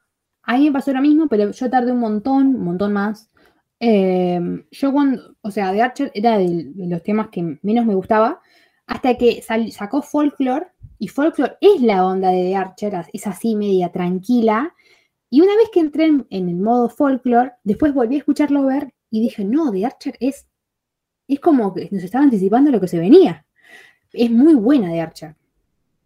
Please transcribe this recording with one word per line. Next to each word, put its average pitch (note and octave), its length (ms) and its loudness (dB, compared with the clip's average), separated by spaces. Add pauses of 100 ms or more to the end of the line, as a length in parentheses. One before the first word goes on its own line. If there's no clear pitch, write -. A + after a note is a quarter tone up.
(420)
A A#3+ 140 -2
mí C#4+ 100 4
me D4+ 60 2
pasó C#4 200 -2
lo C4 80 -2
mismo, D4+ 280 2
pero G#3 220 0
yo B3 200 -6
tardé B3 220 0
un B3 80 -2
montón, C4 540 0
un G3+ 100 -4
montón F#3 280 -4
más. G#3 380 -6 (500)
Em, F#3 880 0
yo C#4 220 -4
cuando, C#4 500 -2
o G#3+ 80 -8
sea, G3 220 -4
The G#3 100 0
Archer C4+ 320 -4
era A3+ 240 0
de, E3+ 360 -2
de F#3 120 -10
los F3 160 -6
temas G#3+ 260 -4
que E3+ 340 -8
menos A3+ 220 0
me G#3+ 100 0
gustaba, A3 460 0 (460)
hasta B3 300 -2
que A#3 260 0
sal-, A3+ 300 -6
sacó G#3 300 -6
Folklore, D4 640 -4 (300)
y G3+ 100 -8
Folklore D4 520 -2
es F#4+ 220 4
la F#3+ 240 2
onda F#3 240 0
de F#3 140 0
The F#3+ 120 -2
Archer, F#3+ 400 -6
as-, E3+ 160 -12
es - 140 -14
así G#3+ 300 -4
media F#3+ 360 0
tranquila, A3 840 -2 (540)
y B3+ 120 4
una G4+ 160 4
vez A4 160 4
que F4 80 0
entré D4+ 260 0
en, D4 240 2
en F#3 180 -4
el F3 80 -4
modo A#3 320 0
Folklore, B3+ 640 0 (120)
después C4+ 280 0
volví B3+ 220 -2
a D4+ 40 -2
escuchar C#4+ 320 -2
Lover, C#4 440 -2 (160)
y A3 100 -2
dije, A3 240 -4
"No, C4+ 280 0
The F#3+ 140 -2
Archer - 340 -10
es, C4+ 260 -6 (800)
es C#4 120 -4
como A#3 340 2
que F3 160 -10
nos F#3+ 140 -6
estaba B3 200 0
anticipando A#3 460 4
lo A3 100 2
que F3+ 80 -2
se F3 100 -4
venía". G3+ 460 4 (680)
Es A#3 180 0
muy C#4 240 6
buena A3 360 2
The E3 100 -4
Archer. D#3 340 -12 (720)